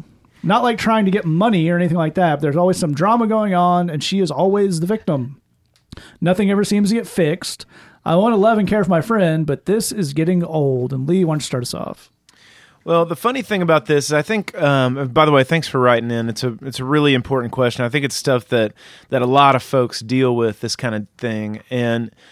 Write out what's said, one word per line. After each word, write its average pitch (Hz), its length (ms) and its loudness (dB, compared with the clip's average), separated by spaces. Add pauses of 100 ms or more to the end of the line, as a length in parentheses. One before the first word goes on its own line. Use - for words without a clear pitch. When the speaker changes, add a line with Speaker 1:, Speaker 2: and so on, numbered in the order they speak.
(440)
Speaker 1:
Not 208 200 2
like 240 140 0
trying 220 280 0
to 190 60 2
get 196 140 0
money 170 440 2
or 175 60 0
anything 175 220 0
like 156 180 -2
that, 170 200 2
but 143 60 -4
there's 147 140 0
always 180 220 2
some 160 160 -2
drama 214 340 2
going 214 280 0
on, 175 340 2
and 151 140 -4
she 196 160 -2
is 185 100 0
always 190 500 0
the 170 80 -2
victim. 147 540 -4 (800)
Nothing 185 300 2
ever 202 120 2
seems 202 260 2
to 220 60 0
get 226 120 -4
fixed. - 580 -4 (400)
I 160 100 2
want 220 180 4
to 220 40 2
love 214 220 4
and 196 80 2
care 208 160 2
for 165 80 0
my 165 100 2
friend, 165 440 0
but 143 200 -4
this 214 260 -2
is 175 220 -6
getting 170 300 0
old." 139 500 -2
And 135 140 -4
Lee, 180 180 2
why 160 80 0
don't 151 60 -2
you - 60 -8
start 123 180 -6
us - 100 -10
off? - 380 -10 (720)
Speaker 2:
Well, 170 220 2
the 165 120 -6
funny 254 240 -2
thing 196 200 -2
about 160 260 2
this 143 180 2
is 143 80 -4
I 151 80 2
think, 214 380 -6
um, 135 500 0
by 156 160 4
the 151 80 4
way, 135 100 6
thanks 160 240 -2
for - 100 -4
writing 120 320 4
in. 117 200 -2
It's 110 140 -8
a, 120 180 -4
it's - 180 -12
a 127 60 -8
really 147 280 2
important 123 380 -2
question. 127 320 -2
I 120 60 -2
think 139 160 -2
it's 135 100 -6
stuff 127 320 -2
that, 110 240 0 (380)
that 127 120 -2
a 123 40 0
lot 135 320 6
of 123 60 -6
folks 123 360 -2
deal 127 380 0
with, 113 240 -2
this 113 160 -6
kind 117 180 -6
of 107 100 -6 (120)
thing. 107 420 -8 (100)
And 117 420 -4 (200)